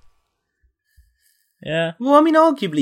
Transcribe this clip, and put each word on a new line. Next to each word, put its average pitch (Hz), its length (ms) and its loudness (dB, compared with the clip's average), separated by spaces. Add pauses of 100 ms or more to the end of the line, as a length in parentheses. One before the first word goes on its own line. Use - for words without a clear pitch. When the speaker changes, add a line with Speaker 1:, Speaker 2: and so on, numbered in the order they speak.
(1600)
Speaker 1:
Yeah. 165 380 -6
Speaker 2:
Well, 262 160 0
I 294 60 6
mean, 320 160 2
arguably 302 460 0